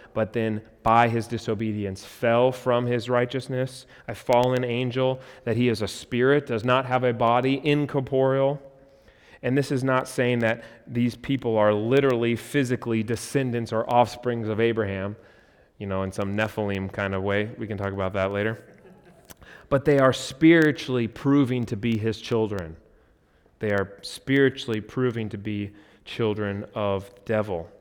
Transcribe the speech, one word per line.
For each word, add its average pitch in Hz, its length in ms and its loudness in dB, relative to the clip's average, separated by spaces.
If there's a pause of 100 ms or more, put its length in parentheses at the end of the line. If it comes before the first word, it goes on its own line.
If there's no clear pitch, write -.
(140)
but 110 200 -2
then 110 280 -2 (220)
by 117 260 6
his 113 180 -4
disobedience 107 760 -4
fell 120 480 2
from 123 360 0
his 120 220 -2
righteousness, 127 760 -2 (220)
a 110 80 -8
fallen 127 480 2
angel, 127 580 -2 (240)
that 113 120 0
he 123 120 4
is 110 120 0
a 101 60 -2
spirit, 135 600 0
does 113 160 -4
not 127 240 2
have 127 160 0
a 123 100 2
body, 123 500 2
incorporeal. 135 960 0 (840)
And 127 140 2
this 139 140 0
is 131 120 0
not 131 240 2
saying 123 320 0
that 117 240 0 (220)
these 120 300 0
people 123 420 -2
are 107 160 4
literally, 120 640 2
physically 120 640 -2
descendants 117 720 -4
or 110 160 -2
offsprings 117 580 2
of 107 120 -2
Abraham, 104 560 0 (640)
you 101 80 -8
know, 95 160 -2
in 95 80 -4
some 101 240 -4
Nephilim 101 560 -2
kind 98 240 -4
of 95 80 -4
way. 101 340 -2
We 113 100 -10
can 104 100 -8
talk 98 160 -4
about 95 200 -4
that 98 180 -2
later. 107 320 -4 (1040)
But 139 180 0
they 143 140 6
are 131 140 6
spiritually 151 960 4
proving 127 600 2
to 110 100 -4
be 117 200 0
his 107 220 -2
children. 101 560 -4 (840)
They 107 120 -2
are 98 300 -2
spiritually 131 800 0
proving 113 480 -4
to 104 80 -10
be 101 340 -6 (320)
children 104 640 -4 (100)
of 101 400 -2
the - 100 -20
devil. 104 440 -2 (120)